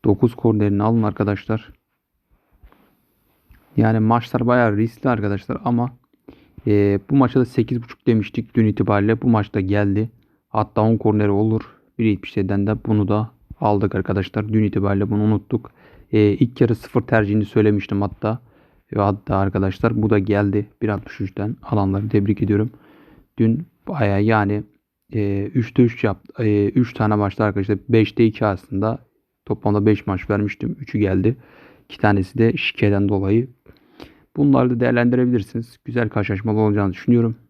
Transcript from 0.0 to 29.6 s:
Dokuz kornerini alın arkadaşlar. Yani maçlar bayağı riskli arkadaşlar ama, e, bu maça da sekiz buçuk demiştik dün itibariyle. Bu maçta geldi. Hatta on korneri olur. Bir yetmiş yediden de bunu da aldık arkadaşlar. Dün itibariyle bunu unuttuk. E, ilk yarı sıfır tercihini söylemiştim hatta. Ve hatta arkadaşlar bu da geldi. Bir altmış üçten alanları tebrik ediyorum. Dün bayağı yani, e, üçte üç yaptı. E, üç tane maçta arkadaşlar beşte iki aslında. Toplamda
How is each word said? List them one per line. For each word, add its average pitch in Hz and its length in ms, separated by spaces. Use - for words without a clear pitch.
Dokuz 113 300
kornerini 104 480
alın 113 200
arkadaşlar. 104 680
Yani 110 220
maçlar 117 480
bayağı 120 300
riskli 113 320
arkadaşlar 104 560
ama, 120 320
e, 101 320
bu 139 60
maça 131 240
da 123 60
sekiz 123 380
buçuk - 240
demiştik 113 480
dün 113 100
itibariyle. 104 560
Bu 127 80
maçta 107 320
geldi. 101 480
Hatta 107 320
on 110 160
korneri 104 320
olur. 107 320
Bir 113 60
yetmiş 104 320
yediden 98 300
de 110 80
bunu 107 220
da 107 240
aldık 104 360
arkadaşlar. 104 580
Dün 110 100
itibariyle 98 460
bunu 104 140
unuttuk. 107 480
E, 107 80
ilk 104 420
yarı 117 140
sıfır - 260
tercihini 107 440
söylemiştim 104 560
hatta. 107 380
Ve 104 60
hatta 101 340
arkadaşlar 98 680
bu 107 80
da 107 100
geldi. 101 500
Bir 107 80
altmış 101 320
üçten 101 420
alanları 101 460
tebrik 104 320
ediyorum. 104 280
Dün 117 300
bayağı 104 360
yani, 104 400
e, 101 300
üçte 123 400
üç 117 200
yaptı. - 400
E, 104 260
üç 123 240
tane 107 220
maçta 104 280
arkadaşlar 101 360
beşte 113 360
iki 110 200
aslında. 101 540
Toplamda 104 400